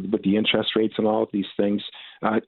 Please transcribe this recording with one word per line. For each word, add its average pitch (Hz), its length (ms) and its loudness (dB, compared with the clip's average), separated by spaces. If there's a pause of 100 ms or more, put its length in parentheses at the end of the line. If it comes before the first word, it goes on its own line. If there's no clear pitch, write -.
(120)
with 110 100 0
the 98 140 4
interest 107 400 0
rates 110 200 2
and 110 120 2
all 110 160 2
of - 80 -6
these 101 140 -2 (100)
things. 104 260 0 (400)
Uh, 110 260 0